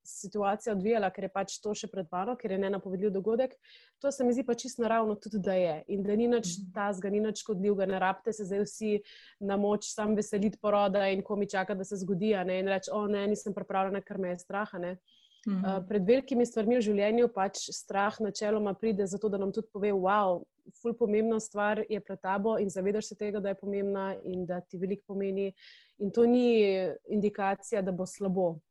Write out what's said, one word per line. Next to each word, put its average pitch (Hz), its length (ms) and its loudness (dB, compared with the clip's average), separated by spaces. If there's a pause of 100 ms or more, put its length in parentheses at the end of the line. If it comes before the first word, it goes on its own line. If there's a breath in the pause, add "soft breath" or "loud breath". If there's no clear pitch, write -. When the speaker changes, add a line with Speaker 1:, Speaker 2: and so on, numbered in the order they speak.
Speaker 1:
situacija 208 720 -4
odvijala, 202 380 2
ker 196 140 -8
je 190 60 -4
pač 196 280 -4
to 208 160 -4
še - 120 -8
pred 190 220 -8
mano, 180 260 -2
ker 175 160 -6
je 190 80 0
nenapovedljiv 190 540 -2
dogodek, 220 400 0 (440 loud breath)
to 277 140 -2
se 269 140 -2
mi 240 80 6
zdi 254 100 0
pa 247 120 0
čisto 240 280 -8
naravno 226 320 2
tudi, 208 240 -6
da 190 160 0
je. 175 200 4 (140)
In 196 140 -2
da 208 140 0
ni 233 100 4
nič 233 220 2
Speaker 2:
Mhm. 185 220 -8
Speaker 1:
tazga, 202 400 -2
ni 208 100 2
nič 214 220 -2
škodljivega, 202 440 0
ne 190 140 0
rabite 190 320 0
se 214 120 -6
zdaj 196 200 0
vsi 214 280 -2 (480 loud breath)
na 196 160 0
moč 208 300 2
sam 214 300 0
veseliti 208 420 0
poroda 202 480 2
in 196 160 2
ko 202 140 -4
mi 202 100 0
čaka, 196 280 -2
da 190 100 -6
se 202 120 -8
zgodi, 190 380 0
a 185 100 0
ne, 185 140 0
in 196 100 0
reči: 190 220 0
"O 208 160 -2
ne, 202 200 0
nisem 208 280 -2
pripravljena, 196 460 -2
ker 196 180 -10
me 185 120 -2
je 175 80 -4
strah," 202 320 -6
a 185 80 -10
ne. 180 180 -6 (500 soft breath)
Speaker 2:
Mhm. 196 200 0
Speaker 1:
Eh, 190 160 0
pred 196 220 0
velikimi 240 420 4
stvarmi 233 300 2
v 254 60 4
življenju 214 460 4
pač 196 420 -2
strah 202 480 -2
načeloma 208 560 0
pride 208 320 0
zato, 202 220 -2
da 196 100 0
nam 196 140 -2
tudi 220 160 -6
pove: 208 240 0
"Wow, 190 500 2 (300)
ful 233 220 -4
pomembna 220 460 4
stvar 208 460 0
je 208 140 -2
pred 190 200 -10
tabo 202 380 0
in 196 120 0
zavedaš 196 340 -2
se - 120 -12
tega, 208 220 -4
da 196 120 -2
je 196 60 -2
pomembna 196 680 -2
in 185 220 -4
da 180 140 -4
ti 175 180 -12
veliko 190 260 -4
pomeni." 196 480 -4 (480 loud breath)
In 196 100 -2
to 233 140 6
ni 240 400 6 (420)
indikacija, 202 760 0
da 190 100 -2
bo 180 140 -2
slabo. 185 520 0 (120)